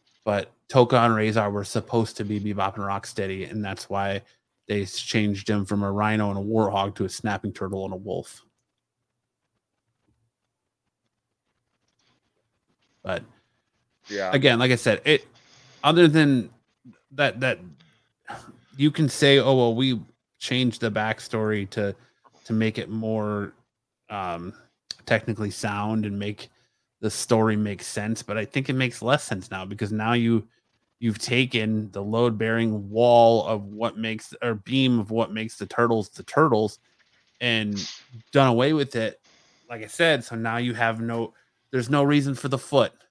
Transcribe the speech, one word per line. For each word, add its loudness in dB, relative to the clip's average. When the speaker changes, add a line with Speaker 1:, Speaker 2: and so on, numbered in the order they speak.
Speaker 1:
But -2
Toka 6
and 4
Razor 2
were -4
supposed -2
to -6
be -4
Bebop -4
and -8
Rocksteady, -6
and -6
that's -10
why -2
they -2
s-, -8
changed -2
him 0
from -2
a -2
rhino 0
and -4
a -6
warthog 0
to -2
a -6
snapping -6
turtle -6
and -8
a -10
wolf. -10
But -4
Speaker 2:
Yeah. -2
Speaker 1:
again, 4
like 2
I 4
said, 0
it, 2
other 6
than 4
that, -2
that -2
you 2
can 2
say, 6
"Oh, 4
well, 4
we 0
changed -2
the 0
backstory -2
to, -4
to -4
make 0
it -8
more, -4
um, -8
technically -2
sound -2
and -4
make -8
the -2
story 2
make -2
sense." -6
But -6
I -4
think -4
it -2
makes -2
less 2
sense -8
now -8
because -6
now 0
you, 2
you've -2
taken -2
the -10
load-bearing 0
wall 6
of -2
what -6
makes, -8
or -2
beam 2
of -4
what 0
makes -8
the -8
Turtles 0
the -20
Turtles 2
and -2
done 6
away 4
with -2
it. -4
Like -12
I -16
said, 2
so -10
now -2
you -2
have 0
no, -4
there's -2
no 4
reason 2
for -8
the -2
foot. 2